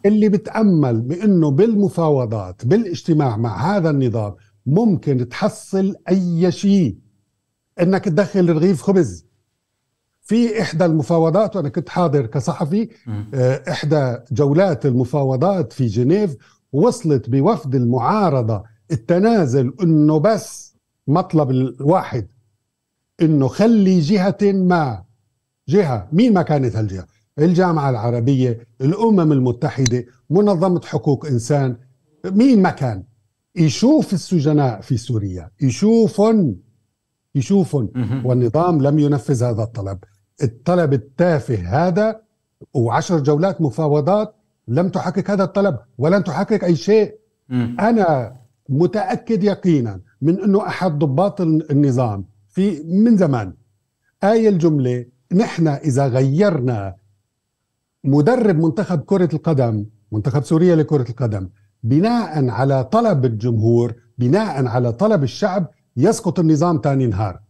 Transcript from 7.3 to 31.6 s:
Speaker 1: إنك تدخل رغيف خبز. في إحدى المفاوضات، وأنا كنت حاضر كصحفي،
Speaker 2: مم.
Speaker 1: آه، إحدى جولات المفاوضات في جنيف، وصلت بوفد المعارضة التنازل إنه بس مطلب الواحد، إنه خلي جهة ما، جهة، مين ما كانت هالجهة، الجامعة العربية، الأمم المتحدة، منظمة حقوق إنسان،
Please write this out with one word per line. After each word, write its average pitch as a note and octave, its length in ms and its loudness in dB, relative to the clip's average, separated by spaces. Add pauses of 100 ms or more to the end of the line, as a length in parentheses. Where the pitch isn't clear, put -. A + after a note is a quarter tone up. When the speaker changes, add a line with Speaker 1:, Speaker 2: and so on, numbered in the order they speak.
Speaker 1:
إنك F#3 240 0
تدخل F3+ 440 0
رغيف E3 320 2
خبز. D3+ 440 0 (960)
في A3+ 400 0
إحدى E3 240 0
المفاوضات، E3 680 0
وأنا D3 140 -4
كنت - 200 -8
حاضر D3 360 0
كصحفي، E3+ 640 -4 (180)
Speaker 2:
مم. G#2 260 -8
Speaker 1:
آه، C3 360 0
إحدى C#3 480 -2 (140)
جولات D3 540 2
المفاوضات C3+ 880 0
في C3 120 -2
جنيف، C3 500 0 (380)
وصلت D#3 560 0
بوفد C#3 460 0
المعارضة B2+ 880 0 (280)
التنازل E3+ 840 0 (100)
إنه D#3 360 4
بس - 560 -4 (320)
مطلب D#3 440 0
الواحد، C3 760 -2 (920)
إنه D3+ 260 2
خلي G3 520 2
جهة F3+ 440 0
ما، F3 600 0 (680)
جهة، C#3 420 0
مين G#3+ 220 4
ما F3+ 80 4
كانت C3+ 340 0
هالجهة، F#2+ 300 -6 (340)
الجامعة E3 500 2
العربية، A#2+ 800 -2 (140)
الأمم F#3 500 2
المتحدة، B2 720 -2 (240)
منظمة F#3 560 2
حقوق D3 400 -2
إنسان، C3 520 -2 (480)